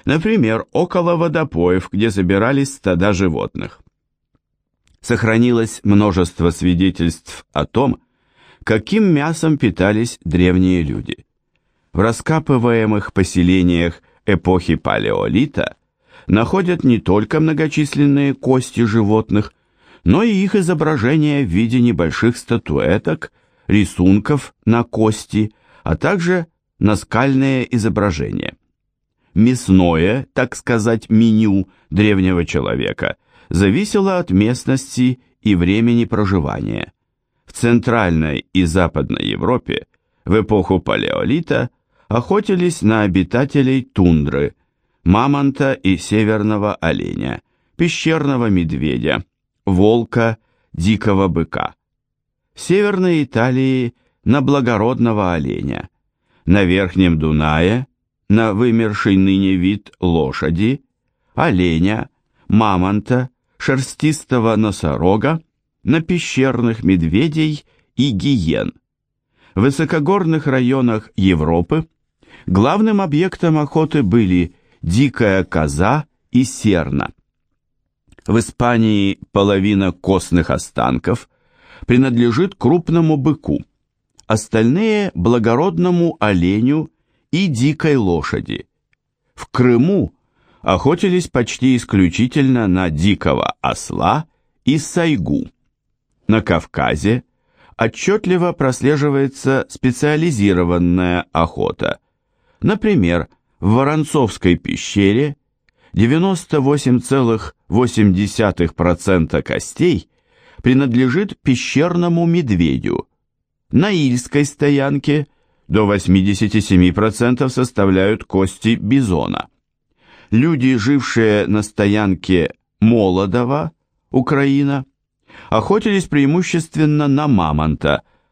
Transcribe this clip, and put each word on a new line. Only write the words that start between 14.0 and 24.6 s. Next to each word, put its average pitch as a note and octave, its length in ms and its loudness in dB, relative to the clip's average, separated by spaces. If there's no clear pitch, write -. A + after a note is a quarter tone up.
эпохи F2 500 0
Палеолита G#1+ 1000 -2
находят E3+ 560 0
не B2 160 4
только A2 420 0
многочисленные C#3+ 920 0
кости B2 500 -2
животных, G#2+ 680 0
но D3 200 2
и A#3 100 2
их F#3+ 220 0
изображения D3+ 880 0
в G2 40 -4
виде A2+ 320 0
небольших A2+ 560 0
статуэток, G2+ 960 -4
рисунков G2+ 840 0